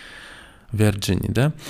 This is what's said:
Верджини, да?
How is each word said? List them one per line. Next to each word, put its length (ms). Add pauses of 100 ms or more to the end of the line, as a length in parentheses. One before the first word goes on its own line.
(720)
Верджини, 560
да? 260 (160)